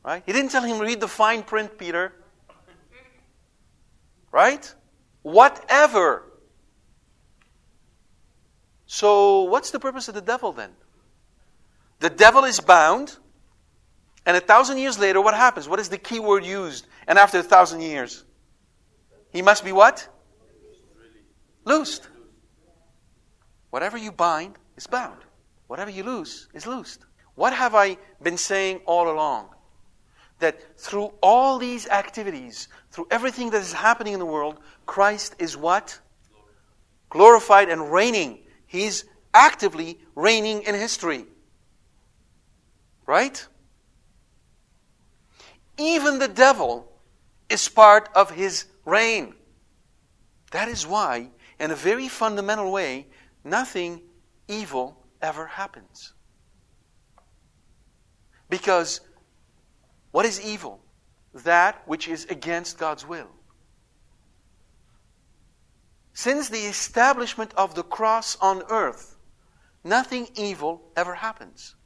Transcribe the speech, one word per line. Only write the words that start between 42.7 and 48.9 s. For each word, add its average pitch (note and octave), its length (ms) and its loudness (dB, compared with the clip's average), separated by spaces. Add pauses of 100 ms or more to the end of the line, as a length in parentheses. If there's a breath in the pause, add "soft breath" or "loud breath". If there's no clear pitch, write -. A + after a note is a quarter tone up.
Right? A#3 420 -2 (2250 soft breath)
Even D4 420 -2
the C4+ 80 -2
devil F#3+ 640 2 (580)
is - 200 -4
part G#3+ 460 8
of F#3+ 160 4
his F3 340 -6 (200)
reign. G3 500 -2 (1160)